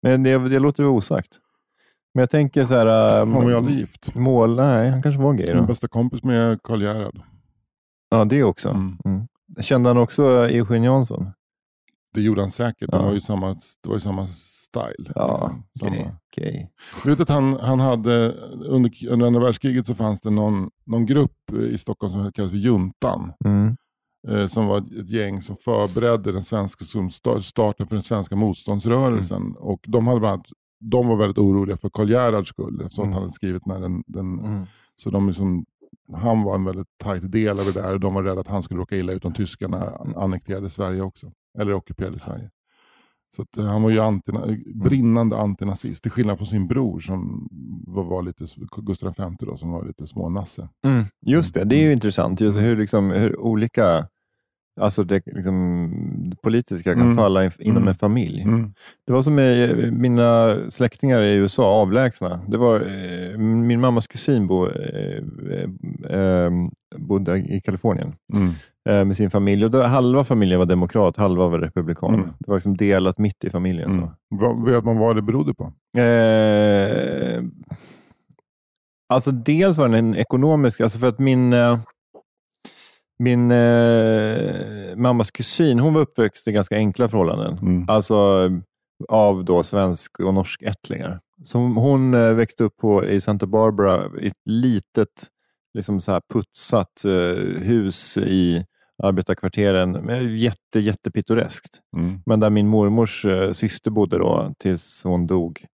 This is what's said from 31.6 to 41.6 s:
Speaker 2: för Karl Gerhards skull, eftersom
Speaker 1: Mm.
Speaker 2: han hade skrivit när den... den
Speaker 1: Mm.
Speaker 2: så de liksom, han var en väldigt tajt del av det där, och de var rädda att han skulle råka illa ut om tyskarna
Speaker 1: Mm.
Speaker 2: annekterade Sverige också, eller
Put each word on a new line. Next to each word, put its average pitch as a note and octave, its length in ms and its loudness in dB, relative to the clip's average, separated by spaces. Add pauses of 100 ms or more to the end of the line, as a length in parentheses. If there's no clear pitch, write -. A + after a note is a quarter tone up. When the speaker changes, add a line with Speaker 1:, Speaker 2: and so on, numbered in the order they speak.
Speaker 2:
för G2 120 -8
Karl G#2+ 220 -2
Gerhards A#2 380 2
skull, - 320 -10
eftersom G2+ 240 -8
Speaker 1:
Mm. G2+ 100 -4
Speaker 2:
han F#2+ 80 -4
hade G2 100 -10
skrivit F#2 340 -8
när F#2+ 140 -8
den... F2+ 260 -6
den F#2 320 -8
Speaker 1:
Mm. G2+ 280 -8 (300)
Speaker 2:
så - 140 -8
de G2 180 0
liksom, F2+ 360 -2 (500)
han A2 280 0
var G2 120 -2
en F#2+ 100 -2
väldigt F#2 220 -8 (160)
tajt F#2+ 300 -6
del G#2+ 260 0
av G2 60 -4
det G2 80 -2
där, F#2+ 200 -6
och G2 80 -2
de F#2+ 140 -2
var G2 80 -2
rädda F#2+ 180 -4
att - 80 -10
han G2 140 -4
skulle F2+ 180 -8
råka F#2+ 160 -6
illa F#2 160 -4
ut F#2 120 -8
om E2 80 -4
tyskarna F#2 580 -6 (100)
Speaker 1:
Mm. - 180 -10
Speaker 2:
annekterade F#2+ 520 -6
Sverige F#2+ 320 -6
också, F#2+ 300 -12 (260)
eller G2+ 160 -2